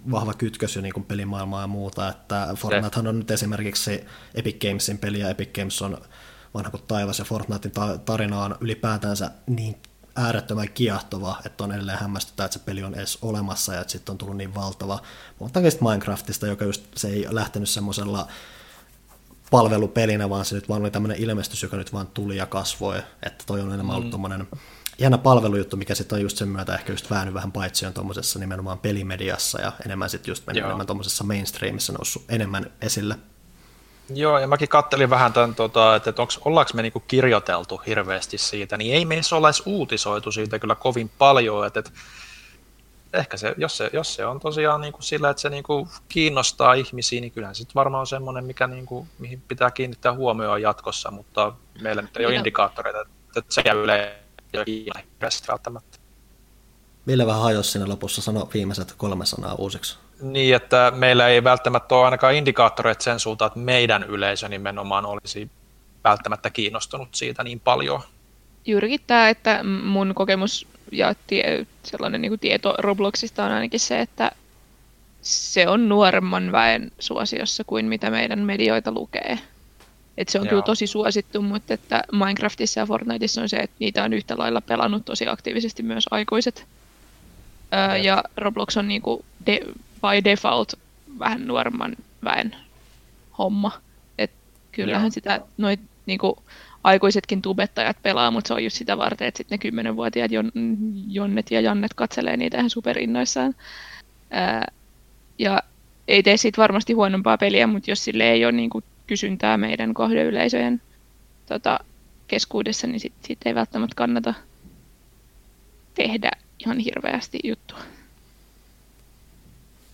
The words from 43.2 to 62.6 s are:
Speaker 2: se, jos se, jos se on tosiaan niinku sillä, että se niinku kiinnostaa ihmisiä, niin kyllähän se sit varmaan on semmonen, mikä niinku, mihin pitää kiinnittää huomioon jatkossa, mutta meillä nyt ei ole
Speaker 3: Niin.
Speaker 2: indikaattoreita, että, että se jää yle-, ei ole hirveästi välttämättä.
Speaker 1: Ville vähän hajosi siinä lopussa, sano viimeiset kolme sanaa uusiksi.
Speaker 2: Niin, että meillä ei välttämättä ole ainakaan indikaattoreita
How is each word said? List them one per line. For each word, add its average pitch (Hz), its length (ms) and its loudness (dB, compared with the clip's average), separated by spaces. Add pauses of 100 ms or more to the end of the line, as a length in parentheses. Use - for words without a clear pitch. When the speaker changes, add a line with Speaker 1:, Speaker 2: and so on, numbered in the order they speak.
Speaker 2:
se, 107 220 -4
jos 156 180 -4
se, 110 160 -4
jos 156 220 -4
se 110 120 -6
on 127 140 -6
tosiaan 151 400 0
niinku 147 220 -12
sillä, 147 280 0
että 143 100 -2
se 147 100 -4
niinku 143 380 -4 (200)
kiinnostaa 135 640 4
ihmisiä, 123 460 -2
niin 120 120 -10
kyllähän 98 220 -10
se - 40 -12
sit 117 160 -14
varmaan 135 260 2
on 131 60 -6
semmonen, 131 380 -8
mikä 127 220 -2
niinku, 127 400 -10 (120)
mihin 127 300 -12
pitää 123 220 2
kiinnittää 123 420 -2
huomioon 110 500 0
jatkossa, - 480 -2
mutta 104 420 -2 (280)
meillä 107 220 -4
nyt - 140 -14
ei 117 80 0
ole 120 80 2
Speaker 3:
Niin. 123 60 2
Speaker 2:
indikaattoreita, 104 640 0
että, - 380 -12
että - 160 -4
se 127 100 4
jää 107 100 6
yle-, 104 420 2 (360)
ei 104 60 -6
ole 107 80 -2
hirveästi - 840 -6
välttämättä. 117 500 -8 (1080)
Speaker 1:
Ville 127 200 4
vähän 110 160 2
hajosi 107 280 2
siinä 98 180 -2
lopussa, 98 340 -6
sano 107 320 -2
viimeiset 98 420 -4
kolme 98 300 -4
sanaa - 280 -4
uusiksi. 101 420 -6 (240)
Speaker 2:
Niin, 135 340 4
että 123 420 6
meillä 127 320 8
ei 120 160 8
välttämättä 123 500 4
ole 127 100 10
ainakaan 131 300 6
indikaattoreita 120 680 4